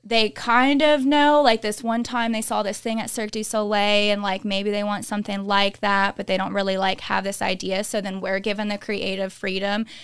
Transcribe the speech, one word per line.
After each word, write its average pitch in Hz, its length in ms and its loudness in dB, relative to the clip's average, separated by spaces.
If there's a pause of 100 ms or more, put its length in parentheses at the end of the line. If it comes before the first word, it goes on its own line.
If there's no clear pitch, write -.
they 220 220 4
kind 262 540 2
of 302 200 4
know, 294 380 6
like, 226 220 4
this 214 200 -4
one 226 200 -2
time 233 280 -2
they 220 100 -2
saw 214 200 -2
this 202 180 -4
thing 226 220 -4
at - 80 -8
Cirque 214 220 -6
du 220 120 -4
Soleil 208 720 2
and, 202 80 -2
like, 196 240 -2
maybe 202 240 -2
they 208 140 -2
want 208 200 -4
something 208 420 -6
like 202 340 2
that, 202 360 2
but - 120 -8
they 190 100 0
don't 190 160 -2
really, 196 240 0
like, 190 240 0
have 196 220 -2
this 196 180 -6
idea. 190 420 -4
So 208 180 -4
then 190 200 -8
we're 185 180 -4
given 208 280 -4
the 208 100 -4
creative 190 560 -6
freedom 202 540 -4 (160)